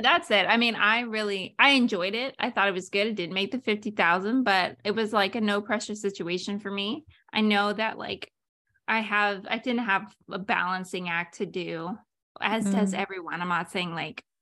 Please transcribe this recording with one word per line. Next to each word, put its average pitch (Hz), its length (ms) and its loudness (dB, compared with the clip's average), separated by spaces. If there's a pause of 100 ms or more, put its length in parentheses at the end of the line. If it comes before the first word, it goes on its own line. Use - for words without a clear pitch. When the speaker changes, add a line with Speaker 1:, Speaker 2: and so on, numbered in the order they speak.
Speaker 1:
that's 330 300 2
it. 202 160 4
I 220 100 4
mean, 233 180 2
I 208 260 2
really, 214 560 -4
I 269 140 8
enjoyed 208 420 2
it. 247 260 -6
I 240 120 -2
thought 202 160 2
it 196 80 2
was 185 140 -6
good. 202 180 2
It 226 80 -4
didn't 175 180 -4
make 190 180 -2
the 254 80 -4
fifty 208 320 -2
thousand, 202 520 2
but 190 400 2
it 208 80 0
was, 214 200 -2
like, 202 240 2
a 233 60 0
no 208 200 2
pressure 208 340 -4
situation 196 640 -4
for 196 120 -10
me. 202 340 -6 (280)
I 214 80 2
know 208 320 4
that, 220 240 -4
like, - 340 -10 (560)
I 220 140 2
have, 208 480 0
I 226 80 -2
didn't 240 280 -2
have 196 280 0 (180)
a - 80 -6
balancing 180 720 -2
act 170 280 -4
to 208 100 -4
do, 170 500 -6 (420)
as 214 260 0
does 196 280 2
Speaker 2:
Mm. - 60 -4
Speaker 1:
everyone. 175 420 -6
I'm 180 80 -2
not 175 220 0
saying, 180 220 -4
like, 156 300 -8 (180)